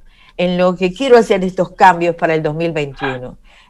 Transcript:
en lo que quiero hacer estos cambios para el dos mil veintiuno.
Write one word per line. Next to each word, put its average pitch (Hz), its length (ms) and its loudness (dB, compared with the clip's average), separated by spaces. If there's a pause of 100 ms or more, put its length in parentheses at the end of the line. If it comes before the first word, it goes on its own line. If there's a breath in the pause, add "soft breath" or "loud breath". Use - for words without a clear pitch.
(360 soft breath)
en 180 220 -2
lo 180 180 2
que 185 160 -2
quiero 254 260 2
hacer 196 260 0
estos 180 280 -4
cambios 175 440 2
para 160 180 0
el 160 80 -2
dos 151 120 -2
mil 165 180 -4
veintiuno. 135 680 -8 (320 soft breath)